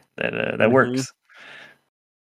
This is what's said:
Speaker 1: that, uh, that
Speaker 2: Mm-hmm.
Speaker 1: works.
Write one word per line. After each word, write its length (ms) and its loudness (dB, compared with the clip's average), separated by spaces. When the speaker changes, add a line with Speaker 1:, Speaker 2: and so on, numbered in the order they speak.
Speaker 1:
that, 160 -4
uh, 240 -4
that 120 4
Speaker 2:
Mm-hmm. 40 2
Speaker 1:
works. 400 0